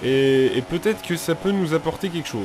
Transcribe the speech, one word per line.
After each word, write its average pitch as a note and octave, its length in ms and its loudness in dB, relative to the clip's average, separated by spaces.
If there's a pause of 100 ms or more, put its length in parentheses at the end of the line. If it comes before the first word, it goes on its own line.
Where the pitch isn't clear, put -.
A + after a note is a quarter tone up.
Et, C3+ 540 4
et C3 60 -2
peut-être F3 400 -2
que E3+ 120 -4
ça E3 200 -2
peut F#3 160 -2
nous F3+ 240 0
apporter D#3+ 340 -2
quelque E3 180 -6
chose, A2 180 -6